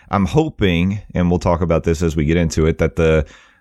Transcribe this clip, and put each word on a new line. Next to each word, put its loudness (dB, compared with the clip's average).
I'm 0
hoping, 0
and 0
we'll 2
talk 0
about 0
this 0
as -2
we 0
get 2
into 0
it, 0
that -2
the, 2